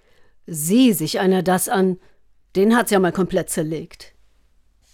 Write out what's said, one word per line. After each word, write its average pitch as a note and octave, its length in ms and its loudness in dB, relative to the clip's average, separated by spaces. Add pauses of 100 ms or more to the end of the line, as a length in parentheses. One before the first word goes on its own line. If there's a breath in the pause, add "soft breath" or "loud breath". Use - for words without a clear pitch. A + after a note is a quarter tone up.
(480)
Sieh F#3+ 460 2
sich D#3 260 -4
einer F#3+ 240 2
das F3+ 260 0
an, F#3+ 300 0 (560 soft breath)
den G#3 200 4
hat's A#3 160 0
ja G3+ 80 4
mal F3+ 120 2
komplett F3 400 -4
zerlegt. D#3+ 640 -8 (800)